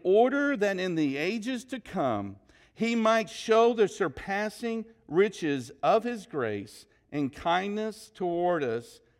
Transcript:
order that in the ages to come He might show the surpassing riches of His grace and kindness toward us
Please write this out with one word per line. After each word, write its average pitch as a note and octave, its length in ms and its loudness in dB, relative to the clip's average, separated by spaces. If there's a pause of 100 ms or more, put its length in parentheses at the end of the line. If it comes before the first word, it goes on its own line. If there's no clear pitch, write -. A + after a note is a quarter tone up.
order C4 540 4
that G3 240 0
in F#3 160 -2
the D3 200 0
ages G#3+ 500 -4
to C4 120 -8
come G#2+ 580 -4 (380)
He A#3 200 0
might A3+ 340 2
show A3+ 460 4
the G#3+ 140 4
surpassing G#3+ 1000 -6 (200)
riches D3 640 0 (120)
of G3+ 220 4
His A#3 220 -6
grace G#2+ 600 -6 (260)
and C#3+ 200 -4
kindness G3+ 840 -4
toward F3 500 0
us A#2 360 -6 (200)